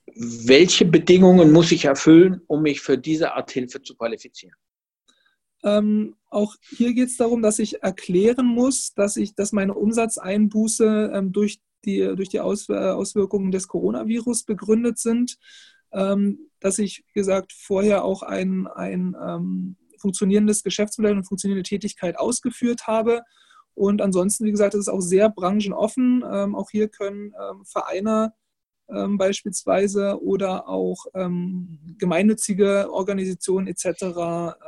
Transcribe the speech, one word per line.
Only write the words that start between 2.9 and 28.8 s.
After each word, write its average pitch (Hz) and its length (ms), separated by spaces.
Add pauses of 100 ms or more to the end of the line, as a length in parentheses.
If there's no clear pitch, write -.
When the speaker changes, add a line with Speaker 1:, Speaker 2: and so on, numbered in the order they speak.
Speaker 1:
diese 156 340
Art 127 160
Hilfe 127 320
zu - 140
qualifizieren? 113 600 (1120)
Speaker 2:
Ähm, 214 520 (120)
auch 208 320
hier 240 320
geht's 247 220
darum, 233 260
dass 214 160
ich - 240
erklären 202 640
muss, 247 500
dass 202 200
ich, 208 180
dass 202 200
meine 196 200
Umsatzeinbuße, 214 1400
ähm, 196 180
durch 208 300 (240)
die, 196 140 (180)
durch 190 100
die 190 140
Aus-, 202 260
äh, 208 60
Auswirkungen 196 800
des 185 180
Coronavirus 226 760
begründet 220 540
sind, 233 400 (560)
ähm, 202 560 (100)
dass 190 200
ich, - 280
wie - 120
gesagt, 190 340
vorher 202 500
auch 196 200
ein, 190 440
ein, 185 480 (100)
ähm, 185 520 (220)
funktionierendes 208 640
Geschäftsmodell 208 520
und 196 80
funktionierende 196 400
Tätigkeit 202 540
ausgeführt 240 720
habe. 226 340 (520)
Und 202 280
ansonsten, 196 420
wie 214 80
gesagt, 208 220
ist 208 80
es 202 80
auch 196 100
sehr 190 300
branchenoffen. 214 1000
Ähm, 202 260
auch 196 160
hier 214 180
können, 202 520
ähm, 196 220
Vereine, 220 720 (560)